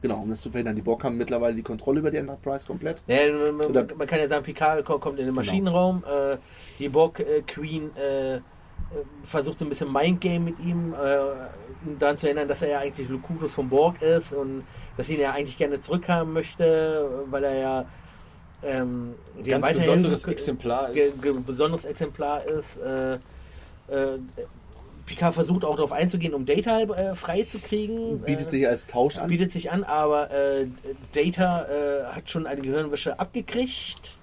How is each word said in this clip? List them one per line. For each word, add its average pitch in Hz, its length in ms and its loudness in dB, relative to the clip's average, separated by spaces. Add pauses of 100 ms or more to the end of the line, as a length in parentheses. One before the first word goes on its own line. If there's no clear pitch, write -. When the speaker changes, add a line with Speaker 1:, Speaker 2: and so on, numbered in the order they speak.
Speaker 1:
genau, 110 200 -2
um 107 80 -4
das 110 100 -4
zu 120 100 -8
verhindern, 117 240 -2
die 107 80 -4
Borg 113 220 0
haben 120 120 0
mittlerweile 120 380 0
die 110 80 -4
Kontrolle 135 380 0
über 151 100 2
die 151 60 -2
Enterprise 139 500 -6
komplett. - 400 -6
Speaker 2:
Ja, 123 100 4 (160)
man, 147 240 2
man, 151 120 0
Speaker 1:
Oder 127 180 4 (100)
Speaker 2:
man 151 100 -2
kann 160 120 2
ja 151 100 4
sagen, 147 140 0
Picard 156 420 2
ko-, 160 140 0
kommt 139 200 -4
in 131 80 0
den 131 80 0
Speaker 1:
Genau. 131 120 0
Speaker 2:
Maschinenraum, 180 580 4
äh, 139 320 0 (420)
die 139 100 -4
Borg, 156 320 6
äh, 147 260 2
Queen, 151 500 -6
äh, 135 400 0
äh, 120 40 -6 (840)
versucht 151 380 -2
so 170 40 -2
ein 147 40 -4
bisschen 143 240 -4
Mindgame 175 480 2
mit 170 180 -2
ihm, 170 360 -2
äh, 139 920 -2
ihn 147 100 -8
daran 147 180 4
zu 160 100 -2
erinnern, 147 220 2
dass 147 140 0
er 156 80 0
ja 143 100 0
eigentlich 139 280 -6
Locutus 139 460 -6
vom 131 140 -2
Borg 156 340 6
ist 165 300 4
und 135 320 -4 (320)
dass 165 120 -4
ihn 156 120 0
ja 135 120 2
eigentlich 139 260 -4
gerne 143 200 2
zurückhaben 165 540 0
möchte, 160 760 2 (220)
weil 139 140 0
er 135 140 2
ja, 131 260 0 (800)
ähm, 123 500 -2 (220)
den 107 80 -12
Speaker 3:
Ganz 131 220 2
Speaker 2:
weiterhelfen 165 300 6
Speaker 3:
besonderes 165 280 4
Speaker 2:
kö-, 175 80 -4
Speaker 3:
Exemplar 123 600 -2
Speaker 2:
ge-, 143 140 6
Speaker 3:
ist. 139 160 -2
Speaker 2:
ge-, 143 100 2 (140)
besonderes 147 380 0
Exemplar 147 640 -4
ist, 151 320 -4
äh, 131 360 -2
äh, - 1040 -6 (880)
Picard 170 280 0
versucht 170 320 2
auch 151 100 2
darauf 147 160 0
einzugehen, 170 400 0
um 135 140 -2
Data, 214 340 2
äh, 196 340 0
freizukriegen. 214 1080 -4
Speaker 1:
Bietet 143 240 -2
Speaker 2:
Äh, 165 40 -6
Speaker 1:
sich 135 160 4
als 120 200 0
Tausch 127 320 2
an. - 100 -4
Speaker 2:
bietet 175 240 2
sich 170 180 -6
an, 190 140 0
aber, 151 460 2
äh, 139 360 2 (460)
Data, 175 540 2
äh, 143 400 -2
hat - 240 -10
schon 160 160 -4
eine 139 160 -6
Gehirnwäsche 147 560 -2
abgekriegt. - 1040 -4